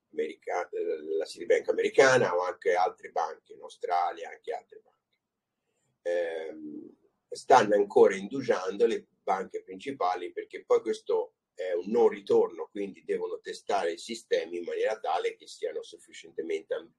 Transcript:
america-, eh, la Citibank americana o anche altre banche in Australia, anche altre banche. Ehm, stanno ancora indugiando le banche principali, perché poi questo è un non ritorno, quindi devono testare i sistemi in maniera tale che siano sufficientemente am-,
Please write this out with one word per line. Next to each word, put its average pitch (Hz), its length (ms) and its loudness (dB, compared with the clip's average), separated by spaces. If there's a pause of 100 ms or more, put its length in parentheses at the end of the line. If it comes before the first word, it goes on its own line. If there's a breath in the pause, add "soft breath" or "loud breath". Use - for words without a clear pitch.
(120)
america-, 80 560 -6
eh, 80 480 -6
la 80 80 -2
Citibank 87 440 0
americana 107 680 4
o 90 60 0
anche 90 320 -2
altre 85 360 -2
banche - 440 -6
in - 80 -20
Australia, 85 640 -4
anche - 240 -12
altre - 280 -12
banche. - 180 -20 (1040)
Ehm, 80 920 -6 (340)
stanno 107 440 4
ancora 104 400 6
indugiando 101 720 0
le 107 200 -2 (160)
banche 92 400 -4
principali, 90 720 -6
perché 87 320 -12
poi 120 160 4
questo 101 560 -2 (160)
è 92 200 -6
un 87 180 -2
non 113 180 6
ritorno, 101 600 0
quindi 98 360 -8
devono 90 360 -4
testare 90 520 -2
i 85 60 -8
sistemi 87 600 -4
in 87 60 -8
maniera 80 340 -2
tale 90 380 -2
che - 100 -20
siano 78 360 -8
sufficientemente 82 920 -8
am-, 82 240 -10